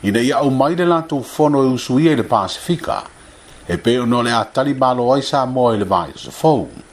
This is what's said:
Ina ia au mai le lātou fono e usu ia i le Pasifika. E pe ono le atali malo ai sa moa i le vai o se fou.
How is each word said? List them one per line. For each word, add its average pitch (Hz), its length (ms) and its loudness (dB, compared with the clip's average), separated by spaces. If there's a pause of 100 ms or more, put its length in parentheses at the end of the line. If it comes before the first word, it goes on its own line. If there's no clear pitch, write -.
Ina 101 140 2
ia 127 180 2
au 143 140 2
mai 139 240 -2
le 175 100 0
lātou 160 380 0
fono 147 400 0
e 131 100 4
usu 123 260 0
ia 160 120 4
i 147 40 2
le 113 80 0
Pasifika. 107 760 -2 (680)
E 175 100 -2
pe 120 200 2
ono 120 240 2
le 120 80 0
atali 131 480 0
malo 127 360 2
ai 139 100 0
sa 135 220 0
moa 127 280 2
i 104 60 0
le 101 60 0
vai 87 280 0
o - 40 -20
se - 120 -16
fou. 151 380 0 (260)